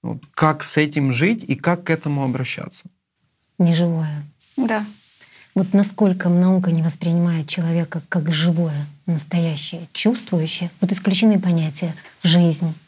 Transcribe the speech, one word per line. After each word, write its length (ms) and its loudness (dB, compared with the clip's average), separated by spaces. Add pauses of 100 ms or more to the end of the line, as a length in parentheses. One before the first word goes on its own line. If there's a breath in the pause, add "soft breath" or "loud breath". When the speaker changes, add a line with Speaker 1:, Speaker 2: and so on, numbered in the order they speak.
Speaker 1:
Вот 160 -8 (160)
как 300 2
с 120 0
этим 360 0
жить 320 0
и 100 -2
как 300 -2
к 60 -6
этому 340 -2
обращаться? 640 -6 (720)
Speaker 2:
Неживое. 680 0 (320)
Speaker 3:
Да. 280 -2 (720 loud breath)
Speaker 2:
Вот 200 0
насколько 560 2
наука 400 4
не 120 2
воспринимает 640 0
человека 640 -2
как 240 0
живое, 540 0 (200)
настоящее, 840 -4
чувствующее, 760 -2 (100)
вот 120 0
исключены 460 2
понятия 560 0 (280 loud breath)
жизнь 500 4 (160)